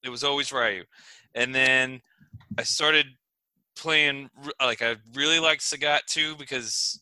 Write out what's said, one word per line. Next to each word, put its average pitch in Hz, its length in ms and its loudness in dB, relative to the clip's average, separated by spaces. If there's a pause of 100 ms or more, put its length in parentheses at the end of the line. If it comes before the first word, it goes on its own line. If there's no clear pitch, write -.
It 127 60 -8
was 123 140 -8
always 143 280 0
Ryu. 110 320 0 (520)
And 123 180 0
then 131 480 2 (560)
I 120 60 -4
started 151 420 2 (720)
playing, 147 540 0 (300)
r-, 135 80 2
like, 117 140 -2
I 117 140 0 (180)
really 151 260 2
liked 160 220 2
Sagat 147 460 0
too 156 300 -2
because 127 640 -6